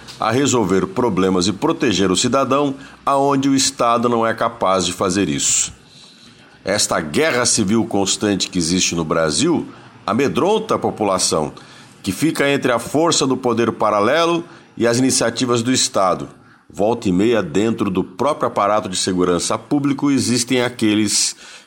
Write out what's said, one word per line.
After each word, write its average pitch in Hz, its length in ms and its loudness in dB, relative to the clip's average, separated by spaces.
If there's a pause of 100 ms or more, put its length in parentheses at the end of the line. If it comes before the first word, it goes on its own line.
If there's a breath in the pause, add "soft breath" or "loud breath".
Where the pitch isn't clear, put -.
(200 loud breath)
a 110 100 0
resolver 113 560 2
problemas 95 640 0
e 107 40 0
proteger 110 560 0
o 180 80 2
cidadão 135 600 0 (280 loud breath)
aonde 139 440 2
o 139 80 2
Estado 120 520 0
não 117 160 2
é 113 80 0
capaz 95 540 0
de 92 60 -4
fazer 95 360 0
isso. - 440 -2 (920 loud breath)
Esta 98 360 -2
guerra 123 440 0
civil 110 400 2
constante 101 640 0
que 90 120 -2
existe 85 340 0
no 82 100 -2
Brasil 82 640 0 (400 loud breath)
amedronta 139 720 0
a - 20 -4
população, 92 760 -2 (480 loud breath)
que 98 120 -6
fica 147 360 0
entre 135 220 0
a 117 80 2
força 151 480 0
do 131 100 0
poder 117 360 0
paralelo 143 720 2 (320 loud breath)
e 113 100 0
as 120 120 2
iniciativas 123 680 0
do 127 80 0
Estado. 90 560 0 (440 loud breath)
Volta 110 360 -2
e 92 40 2
meia, 107 300 2
dentro 101 480 0
do 90 140 -2
próprio 135 420 -2
aparato 107 420 0
de 92 80 -8
segurança 90 600 0
público, 143 540 0
existem 123 500 0
aqueles 107 720 0 (320 loud breath)